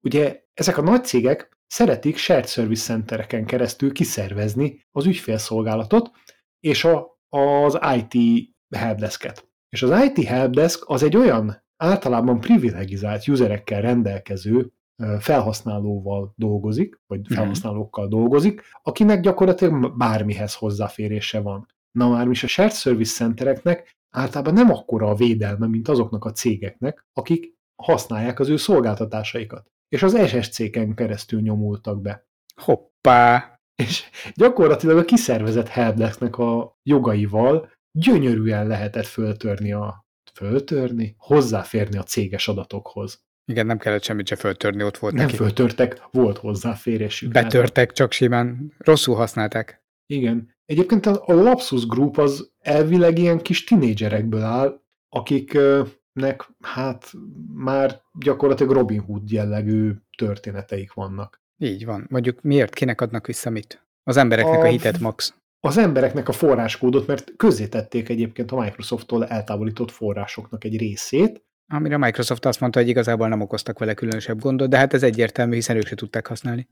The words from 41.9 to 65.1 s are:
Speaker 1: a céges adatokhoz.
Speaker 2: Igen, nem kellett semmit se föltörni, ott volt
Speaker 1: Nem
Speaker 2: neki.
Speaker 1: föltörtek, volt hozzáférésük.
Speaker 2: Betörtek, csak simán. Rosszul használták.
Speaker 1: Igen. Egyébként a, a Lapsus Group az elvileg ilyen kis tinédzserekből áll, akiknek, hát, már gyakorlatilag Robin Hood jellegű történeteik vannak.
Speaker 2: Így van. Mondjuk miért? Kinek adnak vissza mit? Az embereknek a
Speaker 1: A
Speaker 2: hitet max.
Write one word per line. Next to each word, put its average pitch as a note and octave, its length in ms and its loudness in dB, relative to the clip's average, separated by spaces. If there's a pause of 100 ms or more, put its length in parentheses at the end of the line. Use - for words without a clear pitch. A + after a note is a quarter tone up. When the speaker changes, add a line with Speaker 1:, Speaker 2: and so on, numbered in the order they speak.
Speaker 1:
a F#2 60 -6
céges G2 440 -4
adatokhoz. G2 800 -10 (240)
Speaker 2:
Igen, A2+ 140 -2
nem A2+ 120 -2
kellett G#2 260 -2
semmit G#2 240 -6
se - 80 -4
föltörni, G2+ 480 -4
ott G#2 140 -6
volt G#2 160 -6
Speaker 1:
Nem B2 120 0
Speaker 2:
neki. B2 120 -2
Speaker 1:
föltörtek, A#2+ 760 0
volt A2+ 260 2
hozzáférésük. G#2+ 960 -6
Speaker 2:
Betörtek, A#2+ 600 2
csak B2+ 200 0
simán. B2 680 0
Rosszul D3 380 4
használták. A2 680 -4 (220)
Speaker 1:
Igen. A#2 500 -4 (100)
Egyébként F#3 400 2
a, G3+ 200 0
a F3+ 80 4
Lapsus F3+ 540 4
Group C3 300 0
az C#3+ 420 0
elvileg E3 580 4
ilyen E3+ 220 2
kis - 240 -4
tinédzserekből A2 760 2
áll, B2+ 400 -2 (680)
akiknek, C#3 1000 0 (120)
hát, B2+ 500 -8 (420)
már C3+ 480 -2 (180)
gyakorlatilag C#3 540 2
Robin A2 260 2
Hood G2+ 320 -8
jellegű G#2+ 600 0 (260)
történeteik G2 760 -8
vannak. G2 480 -12 (160)
Speaker 2:
Így A2 280 -6
van. G#2 240 -8
Mondjuk B2 320 -4
miért? C#3+ 320 2
Kinek B2+ 280 -2
adnak A2+ 260 -6
vissza A#2+ 220 -8
mit? - 380 -12 (160)
Az C3 140 2
embereknek C3+ 420 4
a D#3+ 60 4
Speaker 1:
A E3 40 6
Speaker 2:
hitet D#3+ 300 0
max. - 340 -6 (260)